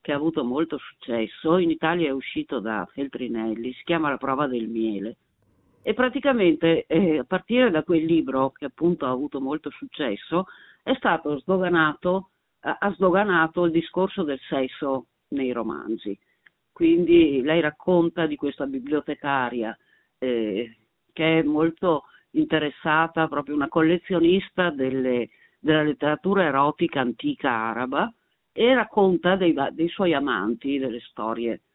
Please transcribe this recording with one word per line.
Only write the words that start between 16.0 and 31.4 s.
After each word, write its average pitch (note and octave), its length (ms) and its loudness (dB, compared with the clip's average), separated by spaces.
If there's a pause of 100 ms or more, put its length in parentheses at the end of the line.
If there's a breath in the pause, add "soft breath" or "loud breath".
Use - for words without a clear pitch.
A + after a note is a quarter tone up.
Quindi E3 680 4
lei D#3 200 2
racconta E3+ 640 0
di D3+ 100 -4
questa C#3+ 300 -6
bibliotecaria, C3+ 1120 -4 (400)
eh, A2+ 600 -4 (360)
che D#3+ 260 2
è D#3+ 40 2
molto D#3 640 0 (260 soft breath)
interessata, D#3 960 0
proprio C#3+ 260 -6
una C#3+ 140 0
collezionista F3 1040 2
delle, C3 580 -2 (300 soft breath)
della D#3 240 2
letteratura D3+ 600 0
erotica D3 580 0
antica B2+ 500 -2
araba, B2 600 -2 (420)
e A#3 200 4
racconta F#3+ 640 2
dei F3+ 180 2
va-, C3+ 180 -2
dei E3 180 -2
suoi F3 240 0
amanti, C3+ 640 -2
delle B2 240 -4
storie A2+ 600 -6 (140)